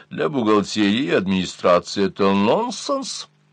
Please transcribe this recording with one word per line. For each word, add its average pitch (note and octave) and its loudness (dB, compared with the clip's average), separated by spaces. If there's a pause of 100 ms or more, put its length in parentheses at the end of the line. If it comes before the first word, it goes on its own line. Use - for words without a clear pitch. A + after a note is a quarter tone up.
(100)
Для D3 -2
бухгалтерии G#2+ 2
и E3+ -4
администрации F#2+ 0
это G2 0
нонсенс. G3+ -2 (240)